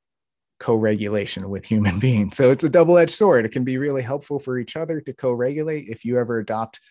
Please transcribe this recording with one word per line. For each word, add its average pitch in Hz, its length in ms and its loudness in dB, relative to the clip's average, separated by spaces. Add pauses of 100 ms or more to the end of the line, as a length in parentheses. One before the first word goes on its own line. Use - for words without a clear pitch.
(600)
co-regulation 104 880 -2
with 98 160 -8
human 101 340 0
<laughs> 131 60 0
beings. 104 300 2
So 131 160 6
it's 135 120 0
a 156 60 0
double-edged 170 440 4
sword. 151 320 4
It 110 60 -4
can 127 120 -4
be 131 140 -4
really 139 240 -4
helpful 139 380 -6
for 127 200 -6
each 120 160 -10
other 160 260 -6
to 135 120 -12
co-regulate. 139 760 -4
If - 160 -12
you 123 160 0
ever 117 200 -2
adopt, 110 400 -6 (120)